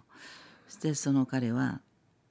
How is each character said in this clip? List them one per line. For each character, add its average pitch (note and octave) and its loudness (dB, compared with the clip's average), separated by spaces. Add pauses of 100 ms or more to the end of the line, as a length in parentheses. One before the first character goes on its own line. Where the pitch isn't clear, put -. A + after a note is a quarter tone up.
(680)
そ - -20
し - -16
て D#3 0
そ C#3 0
の C3+ 4
彼 B2 0
は、 B2+ 0 (500)